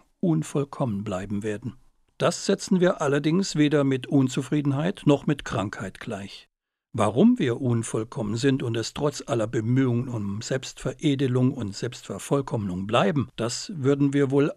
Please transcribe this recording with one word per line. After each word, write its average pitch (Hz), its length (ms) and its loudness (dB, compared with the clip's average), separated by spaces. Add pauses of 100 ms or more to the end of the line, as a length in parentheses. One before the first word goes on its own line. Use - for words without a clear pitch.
(200)
unvollkommen 143 800 -2
bleiben 101 400 -6
werden. 104 360 -8 (380)
Das - 300 -2
setzen 190 320 2
wir 175 220 2
allerdings 156 560 0
weder 147 260 4
mit 135 240 0
Unzufriedenheit 143 960 0
noch 143 220 4
mit 147 180 0
Krankheit 98 540 -6
gleich. - 480 -12 (460)
Warum 117 480 4
wir 123 200 0
unvollkommen 113 760 -2
sind 131 260 2
und 117 140 -2
es 113 180 -6
trotz 143 320 -4
aller 113 220 -2
Bemühungen 120 600 0
um 104 340 -6
Selbstveredelung 131 1080 0
und 104 220 -6
Selbstvervollkommnung 107 1120 -4
bleiben, 139 480 2
das - 400 -6
würden 139 380 2
wir 143 180 2
wohl 139 260 4